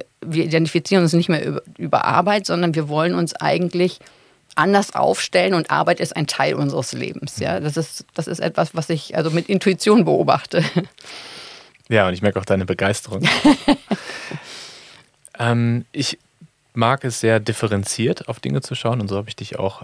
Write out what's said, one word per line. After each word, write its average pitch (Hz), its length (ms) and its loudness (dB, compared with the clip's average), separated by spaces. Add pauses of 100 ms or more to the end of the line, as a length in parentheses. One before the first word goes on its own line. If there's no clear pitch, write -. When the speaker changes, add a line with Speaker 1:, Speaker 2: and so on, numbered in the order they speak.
(200)
Speaker 1:
wir 165 240 -2
identifizieren 165 580 2
uns 165 120 4
nicht 170 160 4
mehr 151 160 0
über, 143 160 -4 (160)
über 139 260 0
Arbeit, 196 400 2
sondern 175 300 0
wir 151 140 -2
wollen 160 260 0
uns 170 200 -2
eigentlich 175 640 0 (580)
anders 196 380 2
aufstellen 185 600 2
und 160 160 0
Arbeit 165 300 2
ist 170 140 -4
ein 156 120 -2
Teil 147 280 0
unseres 139 380 -2
Lebens, - 460 -8
ja. - 200 -2
Speaker 2:
Mhm. 143 60 -6
Speaker 1:
Das 151 140 -4
ist, - 260 -6 (100)
das 156 120 -6
ist - 140 -8
etwas, 165 340 -2
was 160 160 -4
ich 156 260 -6
also 160 140 0
mit 165 180 -2
Intuition 202 560 4
beobachte. 151 580 2 (1300)
Speaker 2:
Ja, 107 200 4
und 90 40 0
ich 90 80 -6
merke 98 180 2
auch 92 60 -4
deine 95 220 0
Begeisterung. 98 580 -2
Speaker 1:
<laughs> 156 60 2 (2000)
Speaker 2:
Ähm, 117 540 2
ich - 260 -4 (560)
mag 120 300 2
es 120 160 -4
sehr 113 200 4
differenziert, 107 880 -2
auf 113 120 -8
Dinge 135 200 -2
zu - 140 -8
schauen 120 260 -2
und 101 80 -2
so 98 80 -2
habe 104 120 -4
ich - 80 -14
dich - 220 -10
auch, - 260 -4